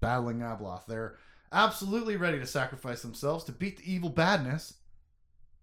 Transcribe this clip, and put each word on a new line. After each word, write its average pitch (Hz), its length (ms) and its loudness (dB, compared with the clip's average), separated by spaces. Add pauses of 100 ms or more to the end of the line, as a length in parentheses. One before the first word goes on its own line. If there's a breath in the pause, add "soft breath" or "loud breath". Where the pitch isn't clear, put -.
Battling 120 380 2
Abeloth. 104 480 -6
They're 113 320 -6 (340 soft breath)
absolutely 214 640 2
ready 175 220 2
to 127 80 -6
sacrifice 131 560 -4
themselves 143 420 -2
to 139 80 -6
beat 190 240 -4
the 180 160 -6
evil 175 180 0
badness. 156 680 2 (840)